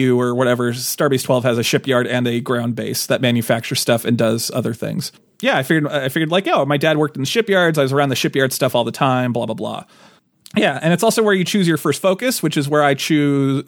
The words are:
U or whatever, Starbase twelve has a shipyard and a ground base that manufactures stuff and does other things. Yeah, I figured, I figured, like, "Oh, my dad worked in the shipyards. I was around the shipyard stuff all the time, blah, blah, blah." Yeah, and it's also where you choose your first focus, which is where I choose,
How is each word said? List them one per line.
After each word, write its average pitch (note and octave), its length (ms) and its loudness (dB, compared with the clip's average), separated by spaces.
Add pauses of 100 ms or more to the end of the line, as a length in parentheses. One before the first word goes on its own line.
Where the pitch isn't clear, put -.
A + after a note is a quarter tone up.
U B2 180 4
or B2 140 0
whatever, B2 380 0
Starbase C3 520 -2
twelve B2+ 200 2
has A#2+ 120 0
a A#2 60 0
shipyard B2 460 0
and B2 180 0
a A#2+ 140 -2
ground A#2+ 340 -2
base A2+ 320 -6
that A#2+ 140 0
manufactures A#2+ 600 0
stuff A#2 240 0
and A2+ 140 2
does A2+ 340 0
other A#2 220 -4
things. G#2+ 380 -8 (280)
Yeah, B3 160 0
I C3+ 60 0
figured, D3+ 240 2
I C3+ 220 -4
figured, D#3+ 240 -2
like, G3 160 0
"Oh, E3 180 2
my D3 120 0
dad D#3 200 2
worked D3+ 180 -2
in C3 60 -4
the C3+ 60 -2
shipyards. F#3 500 0
I C#3 40 4
was C3+ 100 0
around C#3+ 160 2
the B2 80 -2
shipyard C3+ 360 0
stuff C3 220 -2
all A#2+ 80 2
the A#2 80 -4
time, B2+ 420 0
blah, A#2 140 -2
blah, A2 80 -4
blah." A2 300 -8 (720)
Yeah, E3+ 260 2
and E3 100 2
it's F3 120 0
also A3+ 180 2
where G#3 120 4
you F#3 100 0
choose F#3 240 2
your D#3+ 80 4
first - 260 -2
focus, F#3+ 400 0
which D#3 140 -2
is C#3+ 120 0
where D3+ 140 4
I C#3 120 4
choose, C#3 720 0